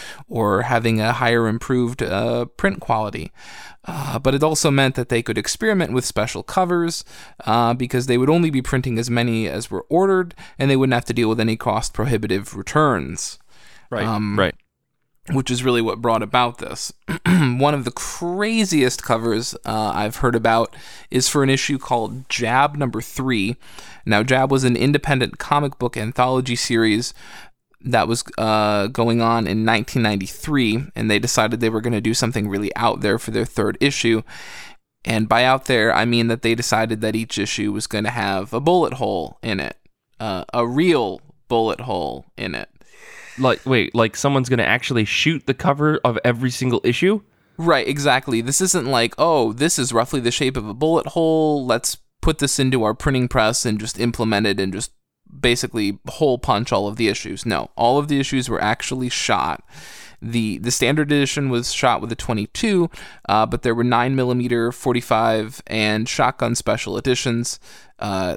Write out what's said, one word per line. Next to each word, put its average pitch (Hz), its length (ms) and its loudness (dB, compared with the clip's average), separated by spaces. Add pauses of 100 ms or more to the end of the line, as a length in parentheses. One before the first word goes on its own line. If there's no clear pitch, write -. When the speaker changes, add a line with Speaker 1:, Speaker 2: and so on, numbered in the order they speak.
(280)
Speaker 1:
or 107 360 0
having 117 360 2
a 110 140 0
higher 117 340 2
improved, 120 540 0
uh, 117 440 -2 (120)
print 196 220 -2
quality. 107 520 -4 (540)
Uh, 143 320 -6
but 135 160 2
it 143 80 2
also 156 300 2
meant 135 240 4
that 123 140 -4
they 117 120 2
could 113 160 -2
experiment 185 560 0
with 127 120 0
special - 380 -2
covers, 175 600 0 (420)
uh, 117 280 2
because 123 340 -2
they 123 100 4
would 127 120 2
only 170 200 4
be 135 140 0
printing 131 340 -2
as 120 140 -4
many 117 360 0
as 82 220 -6
were - 200 -6
ordered, 185 440 2 (240)
and 139 140 2
they 135 40 4
wouldn't 131 180 2
have 120 120 0
to 120 80 -2
deal 117 160 2
with 113 100 2
any 113 160 0
cost 113 380 -2
prohibitive 107 600 -2
returns. 98 840 -2 (520)
Speaker 2:
Right, 107 160 -2
Speaker 1:
Um, 107 340 -2
Speaker 2:
right. 92 140 2 (800)
Speaker 1:
which 135 180 0
is 123 140 -2
really 123 180 2
what 113 200 -2
brought 113 200 2
about 120 380 0
this. - 340 -10 (140)
<clears throat> - 180 -8
One 143 480 4
of 139 120 -2
the 117 60 -4
craziest 180 1120 -2
covers, 117 520 0 (100)
uh, 110 300 -2
I've 107 220 -4
heard 120 180 2
about 113 400 0 (340)
is 131 180 0
for 147 140 2
an 135 80 4
issue 135 300 0
called 120 500 -6
Jab 131 460 2
number 127 260 -4
three. 120 540 -2 (500)
Now, 104 160 2
Jab 131 300 2
was 135 120 2
an 123 120 4
independent 139 640 0
comic 147 400 -2
book 123 180 -4
anthology 123 580 0
series 113 600 2 (680)
that 120 240 2
was, 117 160 -2 (140)
uh, 107 500 2
going 117 340 0
on 113 260 2
in 107 180 0
nineteen 113 380 0
ninety-three, 113 800 0 (100)
and 113 140 -2
they 104 80 4
decided 113 420 0
they 117 100 2
were 110 120 -2
gonna 117 200 -2
do 113 120 0
something 110 340 -2
really 101 280 -4
out 113 260 0
there 104 160 2
for - 140 -8
their 107 140 0
third 104 360 -2
issue. 117 400 2 (800)
And 110 240 -2
by 117 180 4
out 131 200 2
there, 113 280 2
I 107 120 2
mean 117 220 2
that 117 160 -2
they 113 100 4
decided 113 480 0
that 110 140 -2
each 113 240 -4
issue 104 320 -2
was 104 160 -4
gonna 107 240 -4
have 98 420 -4
a 117 60 0
bullet 170 340 2
hole 101 480 -6
in 101 180 -4
it. - 180 -8 (420)
Uh, 113 340 -6
a 120 140 0
real 131 540 2 (260)
bullet 113 340 0
hole 80 440 -6 (120)
in - 160 -6
it. 58 160 -8 (720)
Speaker 2:
Like, 123 260 2
wait, 123 300 2
like 113 200 2
someone's 135 340 0
gonna 123 120 2
actually 117 440 2
shoot - 420 0
the 135 80 2
cover 151 480 0
of 117 200 2
every 123 280 0
single 123 320 0
issue? 185 380 2 (360)
Speaker 1:
Right, 165 300 2
exactly. 135 540 2
This 131 200 0
isn't 180 240 0
like, 120 320 2
"Oh, 139 360 4
this 147 260 0
is 123 120 -2
roughly 117 280 0
the 120 100 0
shape 131 260 0
of 107 120 -6
a 104 80 -8
bullet 156 320 0
hole. 156 580 2
Let's 123 320 0 (240)
put 156 160 2
this - 220 0
into 131 240 2
our 107 100 2
printing 131 340 0
press 117 380 2
and 110 140 0
just 107 200 -8
implement 110 460 0
it 101 140 0
and 95 120 -2
just 101 200 -8 (480)
basically 117 580 0 (120)
hole 135 280 0
punch 120 360 0
all 101 140 2
of 104 100 -8
the 117 100 2
issues." - 380 -4
No, 95 300 -2
all 123 220 4
of 147 120 0
the 143 100 2
issues 131 300 -2
were 101 120 -2
actually 127 480 -2
shot. 82 540 -2 (580)
The, 113 380 -2
the 110 100 -4
standard 143 420 2
edition 143 380 0
was 120 220 -2
shot 120 300 2
with 117 100 -6
a 113 40 -6
twenty-two, 170 760 0 (400)
uh, 107 160 4
but 117 180 -2
there 120 100 2
were 117 100 2
nine 123 320 2
millimeter, 123 560 0
forty-five, 113 960 0
and 107 400 0
shotgun 120 480 0
special 107 420 -2
editions. 120 640 -2 (380)
Uh, 95 400 -4